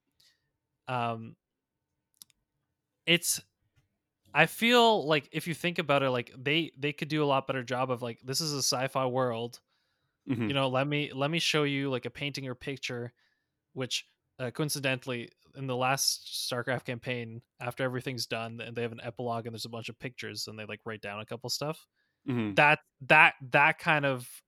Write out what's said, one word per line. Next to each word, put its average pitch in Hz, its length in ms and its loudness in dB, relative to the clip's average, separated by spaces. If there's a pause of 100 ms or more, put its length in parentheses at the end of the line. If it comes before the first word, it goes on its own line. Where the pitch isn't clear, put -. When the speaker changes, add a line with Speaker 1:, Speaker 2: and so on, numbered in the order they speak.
(880)
Speaker 1:
um, 117 480 -2 (1700)
it's, - 360 2 (920)
I 156 140 6
feel 226 600 6
like 151 260 2
if 160 140 -4
you 165 60 -2
think 175 260 -2
about 143 240 2
it, 131 80 2
like, 123 260 -2
they, 143 400 0
they 147 160 -2
could 151 160 -6
do 151 140 2
a 143 40 2
lot 135 200 2
better 131 160 -2
job 123 280 -2
of, 120 100 -4
like, 117 220 -8
"This 135 180 -4
is 151 120 -2
a 143 60 -2
sci-fi 131 480 0
world. 123 540 -2 (680)
Speaker 2:
Mm-hmm. 117 200 0
Speaker 1:
You 139 60 0
know, 135 140 2
let 131 180 2
me, 147 260 -2
let 139 180 0
me 170 80 0
show 156 240 2
you, 139 280 0
like, 127 140 -2
a 120 60 -8
painting 139 360 -6
or 127 80 -6
picture," 123 580 -6 (600)
which, - 360 -4 (300)
uh, 127 120 -4
coincidentally, 131 800 -2 (260)
in 135 120 -8
the 127 100 -2
last - 720 -2
StarCraft 123 340 -2
campaign, 120 560 -6 (180)
after 123 240 -6
everything's 127 440 -4
done, 117 340 -6
and 117 160 -12
they 117 60 0
have 117 100 -4
an 117 100 -12
epilogue 117 440 -6
and 113 80 -10
there's 107 100 -8
a 120 40 -8
bunch 117 200 -10
of - 100 -14
pictures 110 480 -10
and 110 120 -12
they, 107 60 -10
like, 104 200 -10
write 110 160 -8
down 104 200 -8
a 110 40 -12
couple 120 240 -8
stuff. - 380 -6 (400)
Speaker 2:
Mm-hmm. 117 280 0
Speaker 1:
That, 151 240 6 (220)
that, 156 340 8 (160)
that 151 280 6
kind 151 260 2
of 127 240 -2 (180)